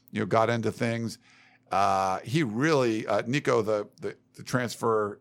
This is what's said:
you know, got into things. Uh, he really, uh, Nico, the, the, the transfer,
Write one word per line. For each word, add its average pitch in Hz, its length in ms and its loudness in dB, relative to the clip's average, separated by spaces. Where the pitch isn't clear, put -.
you 107 120 -4
know, 107 40 0
got 113 240 4
into 110 220 0
things. 117 480 -4
Uh, 95 520 2
he 143 180 0
really, 123 640 2
uh, 107 220 0
Nico, 131 340 0
the, 104 260 -2
the, 104 160 -8
the - 80 -20
transfer, 110 800 -2